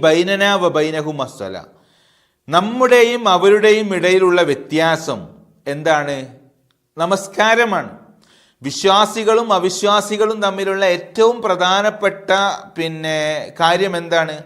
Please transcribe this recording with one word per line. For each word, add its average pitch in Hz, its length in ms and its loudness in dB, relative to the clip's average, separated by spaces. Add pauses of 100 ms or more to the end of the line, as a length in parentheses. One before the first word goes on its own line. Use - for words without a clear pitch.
ബൈനനാ 190 520 2
വ 180 200 0
ബൈനഹും 156 500 -4
അസ്സലാ. 95 380 -12 (840)
നമ്മുടെയും 240 760 2 (100)
അവരുടെയും 208 600 4
ഇടയിലുള്ള 180 440 2 (120)
വ്യത്യാസം 156 680 -2 (480)
എന്താണ്? 147 480 -2 (840)
നമസ്കാരമാണ്. 196 960 -2 (680)
വിശ്വാസികളും 208 960 0
അവിശ്വാസികളും 208 880 -2
തമ്മിലുള്ള 196 380 -2 (120)
ഏറ്റവും 226 500 0
പ്രധാനപ്പെട്ട, 196 840 0 (460)
പിന്നെ, 160 420 -4 (400)
കാര്യം 180 420 2
എന്താണ്? 165 340 -2 (100)